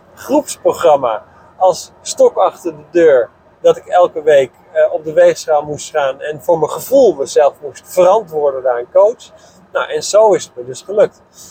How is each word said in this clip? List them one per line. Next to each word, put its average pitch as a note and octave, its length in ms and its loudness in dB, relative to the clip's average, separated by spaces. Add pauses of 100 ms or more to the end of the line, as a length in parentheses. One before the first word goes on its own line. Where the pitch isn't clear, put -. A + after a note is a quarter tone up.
(140)
groepsprogramma D3+ 1120 -2 (340)
als F#3 340 -2 (100)
stok - 360 0
achter E3+ 400 -4
de D3 140 -20
deur. D3 380 2 (320)
Dat E3 160 2
ik - 80 -18
elke F3 360 0
week, C#3+ 300 2 (260)
eh, D#3 160 0
op D#3+ 100 -8
de D#3 100 -10
weegschaal D#3+ 500 2
moest D3+ 260 -12
gaan C#3 320 -4
en D3+ 220 -12
voor E3+ 160 0
mijn D3+ 120 -4
gevoel E3 440 2
mezelf C#3 460 0
moest - 320 -18
verantwoorden D#3+ 680 0
naar B2 140 -2
een A#2+ 140 -10
coach. G#3 400 0 (400)
Nou, - 180 -6
en D3 140 -6
zo G#3 300 2
is D3 100 -2
het - 120 -20
me B2 100 -14
dus B2+ 160 -14
gelukt. G3+ 400 -2 (300)